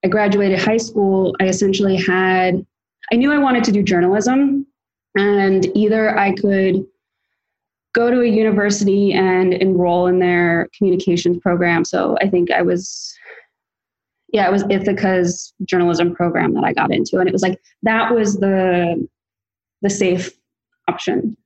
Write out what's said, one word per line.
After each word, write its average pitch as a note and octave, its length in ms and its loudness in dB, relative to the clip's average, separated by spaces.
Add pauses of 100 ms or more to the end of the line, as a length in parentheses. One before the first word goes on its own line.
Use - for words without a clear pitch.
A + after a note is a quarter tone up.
I F#3+ 40 2
graduated G3+ 520 0
high G#3+ 160 0
school, G3 640 0
I F#3+ 60 0
essentially F#3+ 500 0
had, F#3 680 0 (480)
I A#3 40 2
knew C4+ 160 2
I D4 60 0
wanted B3+ 260 0
to A3 80 0
do G3+ 100 0
journalism, G#3+ 840 0 (500)
and G3 500 2 (100)
either G#3+ 400 0
I G3 160 0
could F#3+ 520 0 (1080)
go A#3 160 2
to B3+ 100 2
a A#3+ 60 2
university G3+ 880 2
and F#3 420 2
enroll F3+ 520 0
in F3+ 120 2
their F3 580 0
communications F3 640 0
program. F3 460 0
So - 360 -2
I G3 80 0
think F3 240 0
I - 100 0
was, F3+ 540 -4 (1160)
yeah, G#3 140 2
it F3+ 60 2
was G3 160 0
Ithaca's F#3+ 840 -2 (120)
journalism F3 500 0
program E3+ 400 -2
that - 100 -2
I - 80 0
got - 200 -2
into. - 260 -2
And F3+ 100 2
it - 40 -2
was G3 100 0
like, F#3+ 180 -2 (220)
that A3 320 0
was G3+ 240 0
the, F3+ 680 0 (720)
the G3 80 0
safe F#3 400 -2 (580)
option. - 580 -4